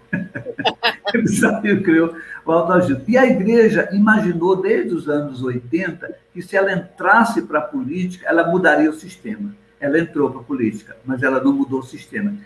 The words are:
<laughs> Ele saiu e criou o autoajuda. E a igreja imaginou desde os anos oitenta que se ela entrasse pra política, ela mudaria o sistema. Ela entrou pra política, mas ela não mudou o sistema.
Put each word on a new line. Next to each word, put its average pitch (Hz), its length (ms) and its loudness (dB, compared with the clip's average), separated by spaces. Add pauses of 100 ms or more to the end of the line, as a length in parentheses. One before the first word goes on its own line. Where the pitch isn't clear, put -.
(120)
<laughs> - 180 -6 (840)
Ele - 140 0
saiu 208 520 2
e - 40 -2
criou 165 320 2 (320)
o 160 60 0
autoajuda. 170 560 2
E 247 100 4
a 262 80 6
igreja 214 680 4
imaginou 190 720 4
desde 196 320 0
os 147 140 -6
anos 143 340 -4
oitenta 156 760 -6 (160)
que 180 80 -14
se 196 160 -6
ela 196 160 2
entrasse 196 680 2
pra 151 180 -2
política, 151 680 -6
ela 165 180 2
mudaria 160 420 2
o 156 40 0
sistema. - 600 -12 (280)
Ela 143 180 0
entrou 147 320 -2
pra 127 120 -12
política, 113 640 -6
mas 127 180 -4
ela 135 200 0
não 139 120 2
mudou 131 260 -2
o 127 40 -14
sistema. 101 500 -6 (120)